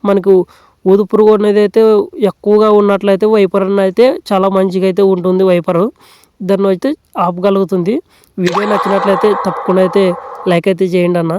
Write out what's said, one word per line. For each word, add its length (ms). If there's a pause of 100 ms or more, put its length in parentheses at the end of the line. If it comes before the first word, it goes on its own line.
మనకు 260 (580)
ఊదు 200
పురుగు 260
అనేది 280
అయితే 160 (480)
ఎక్కువగా 400 (100)
ఉన్నట్లయితే 560
వైపర్ 320
అన్న 200
అయితే 200 (220)
చాలా 280
మంచిగా 320
అయితే 240
ఉంటుంది 380
వైపర్, 300 (680)
దాన్ని 240
అయితే 180 (340)
ఆపగలుగుతుంది. 680 (480)
వీడియో 300
నచ్చినట్లయితే 560 (160)
తప్పకుండా 400
అయితే 180 (480)
లైక్ 220
అయితే 220
చేయండి 280
అన్న. 140